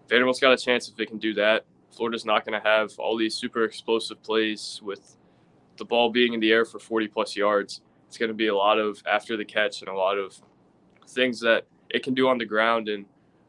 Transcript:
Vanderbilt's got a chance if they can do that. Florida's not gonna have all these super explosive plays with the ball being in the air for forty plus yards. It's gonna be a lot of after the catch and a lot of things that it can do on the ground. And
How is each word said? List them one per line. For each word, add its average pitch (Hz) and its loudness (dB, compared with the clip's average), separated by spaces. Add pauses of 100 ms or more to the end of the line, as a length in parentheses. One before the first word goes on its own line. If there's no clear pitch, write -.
Vanderbilt's 127 2
got 131 6
a 123 4
chance 120 -2
if - -20
they 110 -4
can 110 -12
do 107 -4
that. 104 2 (260)
Florida's 117 -6
not 107 2
gonna 110 -4
have 107 2
all 113 -2
these 110 -2
super 117 -4
explosive 110 -4
plays 107 -4
with 101 -12 (600)
the 110 -10
ball 120 2
being 120 2
in 113 -4
the 110 4
air 113 4
for 107 -18
forty 110 -4
plus 104 -4
yards. 101 0 (260)
It's - -20
gonna 113 -2
be 110 0
a 104 0
lot 104 4
of 107 -4
after 104 -2
the 104 -6
catch 104 -2
and 95 -14
a 95 -8
lot 98 0
of 95 -8 (680)
things 127 -2
that 113 2 (240)
it 123 -2
can 131 -4
do 131 2
on 127 4
the 117 -4
ground. 110 0
And 101 -6 (420)